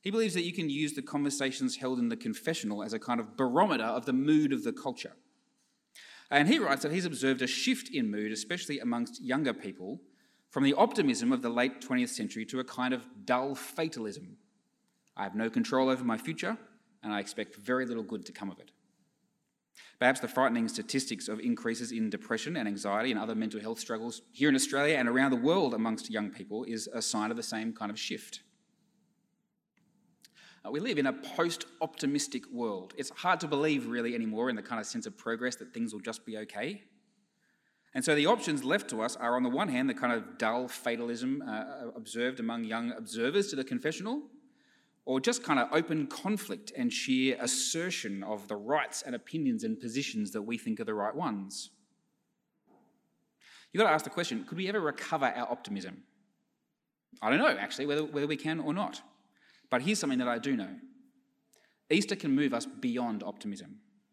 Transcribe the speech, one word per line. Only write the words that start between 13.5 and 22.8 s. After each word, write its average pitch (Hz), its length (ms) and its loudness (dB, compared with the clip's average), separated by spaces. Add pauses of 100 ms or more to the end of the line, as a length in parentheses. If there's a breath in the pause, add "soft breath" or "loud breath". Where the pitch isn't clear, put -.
fatalism. 113 840 -6 (800)
"I 101 80 -4
have 95 100 -6
no 113 160 2
control 127 380 4
over 127 160 2
my 117 120 2
future, 170 400 -4 (460)
and 107 100 -4
I 104 80 0
expect - 360 -6
very 127 300 0
little 117 180 -2
good 101 220 -6
to - 60 -14
come 101 180 -8
of 87 80 -14
it." - 120 -20 (1300 loud breath)
Perhaps 131 220 6
the 120 80 -2
frightening 120 400 4
statistics 113 600 -4
of 107 120 -6
increases 117 500 -2
in 110 180 -2
depression 113 480 -4
and 110 120 -2
anxiety 104 420 0